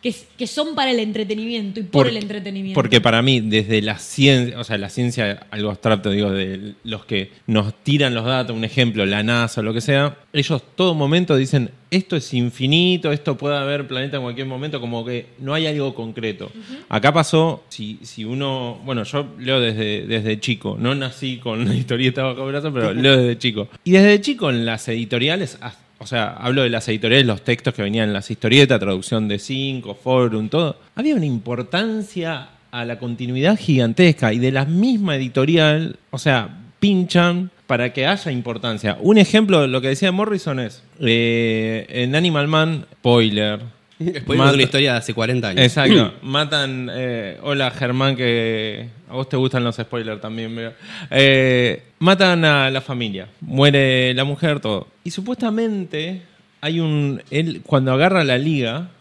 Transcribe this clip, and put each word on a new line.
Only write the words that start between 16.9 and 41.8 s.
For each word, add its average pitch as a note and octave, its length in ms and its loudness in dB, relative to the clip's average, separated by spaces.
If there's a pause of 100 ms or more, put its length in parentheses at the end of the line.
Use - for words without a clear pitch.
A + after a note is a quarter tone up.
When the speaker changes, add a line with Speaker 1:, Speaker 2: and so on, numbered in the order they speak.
Speaker 2:
pasó, D#3+ 560 0
si, G#2+ 340 -12
si A2+ 220 -14
uno, B2 580 -8
bueno, A#2+ 200 -4
yo C#3+ 220 -4 (140)
leo B2+ 220 0
desde, G#2+ 440 -2
desde A2 360 -2
chico, G2+ 360 -4
no A#2+ 180 -2
nací C3 420 -8
con A#2 240 -6
una B2+ 140 0
<laughs> - 20 0
historieta B2+ 460 0
bajo C3 220 -4
el C3+ 60 -6
brazo, D3 220 -4
pero A2+ 180 0
Speaker 1:
Ujú. A2+ 100 -4
Speaker 2:
leo C3+ 140 6
desde B2 220 2
chico. G#2+ 320 -4 (160)
Y F3 60 2
desde G3+ 280 8
chico A3+ 300 -2
en A#2 160 0
las A2+ 240 -6
editoriales, B2 720 -2
as-, B2 160 -16 (220)
o A2 80 -18
sea, A2 260 -2
hablo B2+ 300 0
de A#2+ 60 2
las A2+ 200 -4
editoriales, A#2 360 4
los G#2+ 200 0
textos A#2+ 280 0
que - 80 -6
venían G#2+ 280 0
en G#2 40 -2
las G2 160 -6
historietas, B2 480 6
traducción G2+ 520 -2
de G#2 100 -4
Cinco, C3+ 560 -8
Forum, A#2 540 0
todo. D#3 280 -2 (180)
Había C#4+ 200 0
una F3 100 0
importancia D#3 1200 -4 (220)
a A#2+ 120 -8
la A#2 160 -8
continuidad B2+ 580 0
gigantesca C3 760 4
y A#2+ 60 -2
de B2+ 120 2
la C3+ 140 0
misma G3 500 0
editorial, D3+ 800 2 (160)
o C#3+ 60 -8
sea, B2+ 400 0 (240)
pinchan F3+ 720 2 (160)
para B2 260 0
que C3+ 120 -2
haya F3+ 280 -2
importancia. A2+ 640 -4
Un G3+ 180 6
ejemplo, G3 500 6
lo B2+ 120 0
que B2+ 100 -2
decía F3+ 220 0
Morrison F#3 480 -2
es, A#2 240 -10 (160)
eh, A#2 880 0